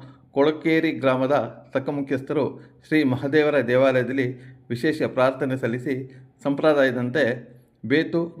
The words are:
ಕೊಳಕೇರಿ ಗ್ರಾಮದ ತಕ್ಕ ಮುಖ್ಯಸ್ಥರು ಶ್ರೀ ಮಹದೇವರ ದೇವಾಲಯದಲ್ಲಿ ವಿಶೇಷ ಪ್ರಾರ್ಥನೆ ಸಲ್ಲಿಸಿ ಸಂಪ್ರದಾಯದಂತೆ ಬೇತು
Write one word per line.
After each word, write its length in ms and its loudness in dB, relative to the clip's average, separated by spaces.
ಕೊಳಕೇರಿ 600 2
ಗ್ರಾಮದ 440 0
ತಕ್ಕ 180 -2
ಮುಖ್ಯಸ್ಥರು 540 -4
ಶ್ರೀ 160 2
ಮಹದೇವರ 640 2
ದೇವಾಲಯದಲ್ಲಿ 600 2
ವಿಶೇಷ 340 -2
ಪ್ರಾರ್ಥನೆ 540 0
ಸಲ್ಲಿಸಿ 380 -4
ಸಂಪ್ರದಾಯದಂತೆ 800 2
ಬೇತು 340 0